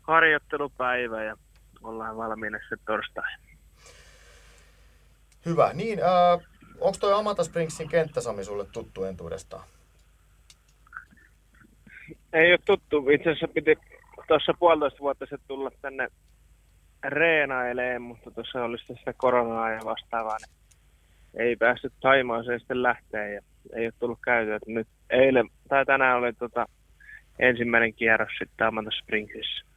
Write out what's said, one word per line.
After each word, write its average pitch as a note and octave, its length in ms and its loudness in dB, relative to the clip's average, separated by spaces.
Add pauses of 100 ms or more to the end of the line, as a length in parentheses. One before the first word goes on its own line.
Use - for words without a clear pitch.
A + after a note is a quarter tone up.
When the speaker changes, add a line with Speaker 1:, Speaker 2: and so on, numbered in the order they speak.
Speaker 1:
harjoittelupäivä C#3 1200 0
ja G#2+ 140 -8 (460)
ollaan A2+ 340 -10
valmiina A2 420 -8
sitten - 260 -14
torstaihin. - 540 -8 (2000)
Speaker 2:
Hyvä. E3+ 280 4
Niin, G#3 260 -4
äh, F3 480 4 (320)
onks F#3 200 -2
toi G3+ 140 2
Amata G#3 300 0
Springsin D#3+ 460 -6
kenttä, D#3+ 320 0
Sami, G#2 220 -8
sulle G2+ 220 -8
tuttu - 380 -12
entuudestaan? F2 600 -12 (2750)
Speaker 1:
Ei E3+ 180 8
oo F3 140 6
tuttu. D3+ 440 2
Itse D3 200 4
asiassa D#3+ 180 -2
piti D#3 300 2 (500)
tossa D#3+ 320 2
puolitoista D#3 400 4
vuotta C#3 260 -4
sitten C#3 220 -16
tulla C3+ 240 -8 (100)
tänne C3+ 260 -8 (960)
reenailemaan, B2+ 1000 0
mutta A#2+ 300 -16
tossa A2+ 320 -8
oli A#2 140 -4
sitten B2 200 -16
sitä - 160 -10
koronaa A#2 580 0
ja A2 140 -6
vastaavaa, A2 520 -6
niin - 140 -16 (960)
ei A#2+ 80 0
päästy A#2 360 0 (100)
Thaimaaseen B2 580 2
sitten B2 240 -4
lähteä A2 440 -2
ja G2+ 140 -10 (320)
ei A2+ 120 -4
oo A2+ 140 -6
tullut A#2+ 260 -6
käytyä. A2+ 300 0
Et G#2+ 120 -10
nyt A2+ 200 -6 (220)
eilen B2+ 400 4 (180)
tai C3+ 180 2
tänään C3 320 4
oli, B2 160 -2
tota, A#2+ 320 -4 (760)
ensimmäinen A#2 540 2
kierros A2 460 0
sitten - 280 -2
Amata A2 220 -4 (140)
Springsissä. - 600 -8 (120)